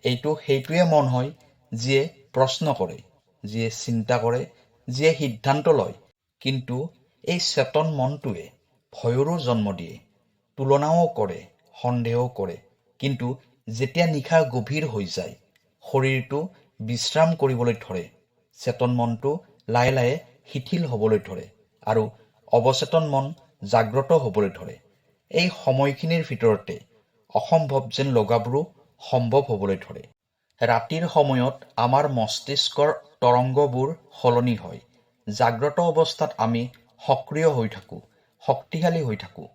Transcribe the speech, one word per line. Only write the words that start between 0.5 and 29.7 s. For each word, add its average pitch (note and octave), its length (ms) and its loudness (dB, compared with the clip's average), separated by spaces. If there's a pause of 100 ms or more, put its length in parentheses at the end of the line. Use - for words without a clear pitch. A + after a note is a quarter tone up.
মন D#3 240 4
হয় B2+ 220 -2 (420)
যিয়ে C3 300 0 (300)
প্ৰশ্ন C3 400 0
কৰে, - 240 -4 (480)
যিয়ে G#3 260 -4
চিন্তা B2 480 -2
কৰে, A#2 220 0 (480)
যিয়ে C#3+ 260 2
সিদ্ধান্ত C#3 540 -2
লয়। G#2 260 2 (460)
কিন্তু B2+ 360 -4 (480)
এই F3 140 -2
চেতন D3+ 560 0
মনটোৱে C3 500 -4 (480)
ভয়ৰো C#3 460 0
জন্ম A#2+ 340 0
দিয়ে, F2 220 -10 (640)
তুলনাও D3 460 4 (120)
কৰে, F#2+ 220 -2 (360)
সন্দেহও A#2+ 540 0
কৰে। F#2 280 -6 (440)
কিন্তু C3 260 -2 (420)
যেতিয়া C3 380 0
নিশা D#3 360 2
গভীৰ C3 440 -2
হৈ G#2+ 180 -4
যায়, F2 300 -8 (500)
শৰীৰটো C3+ 540 -2 (420)
বিশ্ৰাম A#2+ 540 2
কৰিবলৈ A#2+ 400 0
ধৰে, F#2 300 -8 (540)
চেতন B2 360 -2
মনটো A#2 360 -2 (380)
লাহে A#2+ 220 4
লাহে C3 240 2 (340)
শিথিল E3+ 380 -4
হ'বলৈ A2 320 2
ধৰে F#2+ 260 -8 (420)
আৰু A2 160 2 (500)
অৱচেতন C3 560 2
মন C#3 180 0 (360)
জাগ্ৰত A2+ 500 2
হ'বলৈ G#2+ 380 2
ধৰে। - 240 -16 (560)
এই F3 200 2
সময়খিনিৰ C#3+ 800 0
ভিতৰতে A2 460 0 (600)
অসম্ভৱ C#3 540 0
যেন C#3 220 -2
লগাবোৰো A#2 500 2 (420)
সম্ভৱ B2+ 460 2
হ'বলৈ G2+ 280 -2